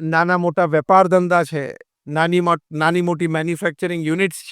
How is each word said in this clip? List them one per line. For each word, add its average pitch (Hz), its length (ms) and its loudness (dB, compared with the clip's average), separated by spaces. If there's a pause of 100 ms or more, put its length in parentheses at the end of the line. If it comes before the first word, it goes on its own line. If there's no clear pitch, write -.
નાના 165 360 0
મોટા 175 260 0
વેપાર 170 420 4
ધંધા 175 380 2
છે, 143 320 -8 (300)
નાની 165 340 0
મો-, 170 320 -2
નાની 160 280 0
મોટી 175 260 -2
મેન્યુફેક્ચરિંગ 165 800 -4
યુનિટ્સ 170 300 -2 (160)